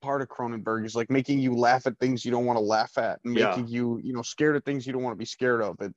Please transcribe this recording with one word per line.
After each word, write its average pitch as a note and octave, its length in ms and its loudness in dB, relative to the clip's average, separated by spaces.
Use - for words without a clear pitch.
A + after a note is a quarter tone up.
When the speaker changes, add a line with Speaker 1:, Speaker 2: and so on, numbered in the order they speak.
Speaker 1:
part C#3 200 -2
of C3 80 -4
Cronenberg, A2+ 560 -4
is, A2 120 -6
like, A#2 140 0
making C#3 280 2
you B2+ 160 2
laugh A#2+ 320 4
at B2 140 0
things B2+ 240 0
you A#2+ 80 -2
don't B2 120 2
wanna A#2+ 160 2
laugh A2 380 0
at, A2+ 260 0
and A#2+ 140 -4
Speaker 2:
Yeah. G#2+ 120 2
Speaker 1:
making A#2 180 -2
you, A#2+ 340 -2
you C3 100 -6
know, A#2+ 100 -4
scared D3+ 340 2
of C#3 80 -4
things C#3 200 -4
you C3 80 -6
don't B2+ 120 -2
wanna A#2+ 100 -4
be G2+ 100 -8
scared A#2+ 380 0
of, G2 180 -4
and G2+ 160 -8